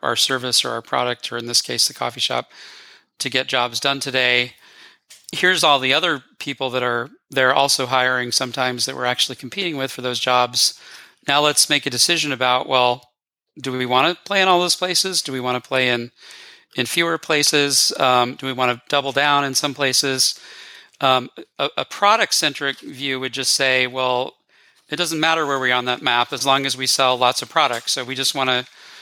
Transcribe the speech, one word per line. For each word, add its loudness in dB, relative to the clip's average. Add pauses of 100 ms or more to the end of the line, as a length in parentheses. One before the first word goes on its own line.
our 0
service 0
or -6
our -6
product, -4
or -8
in -8
this 0
case, -2
the -6
coffee -4
shop, -4 (680)
to -4
get 0
jobs -2
done -2
today. 0 (800)
Here's 2
all 6
the 2
other 0 (140)
people -4
that -2
are, -2 (220)
they're 4
also 2
hiring 0
sometimes -2
that -6
we're -6
actually -2
competing -6
with -4
for -12
those -4
jobs. 0 (480)
Now 4
let's 2
make 0
a -4
decision 0
about, 0
well, 2 (500)
do -8
we -4
wanna 2
play 0
in 2
all 4
those 0
places? -2
Do -6
we -6
wanna -2
play 0
in, -2 (640)
in -2
fewer -2
places? 2
Um, 4
do -10
we -4
wanna -2
double 0
down 2
in -4
some -2
places? 0 (600)
Um, 2 (280)
a, -2
a -2
product-centric 0
view -6
would -6
just -2
say, 2
well, -2 (560)
it -6
doesn't -2
matter 2
where 0
we 2
are 4
on 0
that -4
map 0
as -4
long 2
as -4
we -6
sell 2
lots 2
of -10
products. 0
So -4
we -8
just -2
wanna 0 (380)